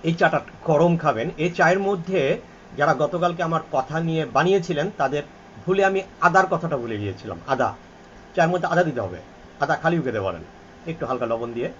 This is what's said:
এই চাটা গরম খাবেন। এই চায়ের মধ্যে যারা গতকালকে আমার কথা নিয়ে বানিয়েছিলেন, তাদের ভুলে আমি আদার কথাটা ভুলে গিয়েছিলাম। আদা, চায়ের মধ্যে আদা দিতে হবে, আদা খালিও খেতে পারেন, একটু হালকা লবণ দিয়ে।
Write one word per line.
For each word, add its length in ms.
এই 100
চাটা 280
গরম 340
খাবেন। 400
এই 140
চায়ের 280
মধ্যে 600
যারা 160
গতকালকে 500
আমার 180
কথা 280
নিয়ে 260
বানিয়েছিলেন, 720
তাদের 260
ভুলে 200
আমি 160
আদার 260
কথাটা 300
ভুলে 200
গিয়েছিলাম। 500
আদা, 280
চায়ের 160
মধ্যে 160
আদা 160
দিতে 180
হবে, 160
আদা 160
খালিও 260
খেতে 180
পারেন, 220
একটু 180
হালকা 200
লবণ 280
দিয়ে। 260